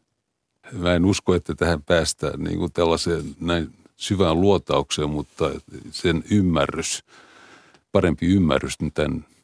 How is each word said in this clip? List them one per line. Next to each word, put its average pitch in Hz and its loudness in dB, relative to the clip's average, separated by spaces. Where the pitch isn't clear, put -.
Mä 87 0
en 85 4
usko, 92 2
että 82 -2
tähän 82 -2
päästään 78 -2
niin 85 -4
kuin 87 -4
tällaiseen 82 -2
näin 82 -2
syvään 87 0
luotaukseen, 76 0
mutta 73 -4
sen 80 -2
ymmärrys, 80 0
parempi 85 2
ymmärrys, 76 2
tämän, 76 -2